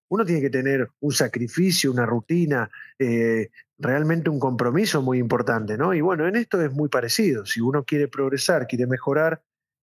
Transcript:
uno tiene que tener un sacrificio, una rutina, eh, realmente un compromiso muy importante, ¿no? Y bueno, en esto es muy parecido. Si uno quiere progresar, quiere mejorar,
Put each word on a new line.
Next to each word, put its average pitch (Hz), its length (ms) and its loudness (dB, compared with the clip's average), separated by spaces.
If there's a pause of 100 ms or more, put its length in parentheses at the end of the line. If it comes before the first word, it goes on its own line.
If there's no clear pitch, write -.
uno 214 160 0
tiene 165 180 0
que 139 80 0
tener 131 400 0 (100)
un 147 120 -2
sacrificio, 131 800 0
una 123 140 0
rutina, 123 640 0 (300)
eh, 117 500 0 (300)
realmente 151 500 0
un 147 100 -2
compromiso 131 640 0
muy 127 180 0
importante, 113 580 0
¿no? 165 160 0
Y 156 80 2
bueno, 165 260 2
en 196 80 -2
esto 226 260 0
es 147 100 0
muy 143 180 -2
parecido. 123 560 0
Si - 140 -4
uno 135 240 0
quiere 143 240 0
progresar, 135 600 0
quiere 123 200 -2
mejorar, 151 540 0 (500)